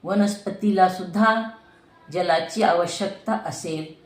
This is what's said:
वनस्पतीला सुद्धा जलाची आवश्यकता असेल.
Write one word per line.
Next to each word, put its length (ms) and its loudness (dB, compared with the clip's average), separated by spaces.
वनस्पतीला 840 2
सुद्धा 540 0
जलाची 520 0
आवश्यकता 800 0
असेल. 480 -8